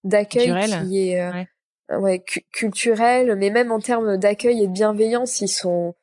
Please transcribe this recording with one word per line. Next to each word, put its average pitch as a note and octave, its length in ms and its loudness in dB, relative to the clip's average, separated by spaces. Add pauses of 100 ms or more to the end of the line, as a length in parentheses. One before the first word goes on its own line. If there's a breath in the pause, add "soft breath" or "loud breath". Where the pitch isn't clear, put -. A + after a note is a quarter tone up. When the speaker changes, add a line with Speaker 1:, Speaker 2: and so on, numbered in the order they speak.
Speaker 1:
d'accueil G#3 440 2
Speaker 2:
Culturelle. F#3+ 380 0
Speaker 1:
qui F#3+ 240 0
est, F3+ 120 -2
euh, F3+ 100 -4
Speaker 2:
Ouais. - 680 -10
Speaker 1:
ouais, F#3+ 220 0
cu-, - 320 -10
culturelle, A#3 840 0
mais G3 140 0
même A#3+ 200 2
en A3 80 0
termes A3 380 0
d'accueil G#3 460 2
et G3 40 2
de F#3 60 -4
bienveillance, A3 680 0
ils G3+ 80 -2
sont F3 560 -2